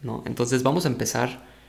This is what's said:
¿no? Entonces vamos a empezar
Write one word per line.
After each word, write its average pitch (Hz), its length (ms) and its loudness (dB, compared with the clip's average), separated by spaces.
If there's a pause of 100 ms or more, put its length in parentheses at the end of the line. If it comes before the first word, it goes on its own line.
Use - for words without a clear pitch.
¿no? 120 220 -6
Entonces 123 380 0
vamos 151 220 4
a 151 40 2
empezar 123 560 -2 (240)